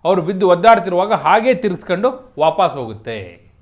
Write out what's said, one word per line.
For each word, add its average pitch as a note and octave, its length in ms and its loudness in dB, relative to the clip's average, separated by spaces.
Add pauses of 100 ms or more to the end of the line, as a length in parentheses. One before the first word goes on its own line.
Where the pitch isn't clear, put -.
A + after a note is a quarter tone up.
ಅವರು F3+ 180 2
ಬಿದ್ದು F#3 260 -2
ಒದ್ದಾಡ್ತಿರುವಾಗ F#3 640 4
ಹಾಗೇ G#3 420 2
ತಿರ್ಗಿಸ್ಕೊಂಡು G#3 840 -4
ವಾಪಸ್ D#3 340 0
ಹೋಗುತ್ತೆ G#2+ 760 -12 (120)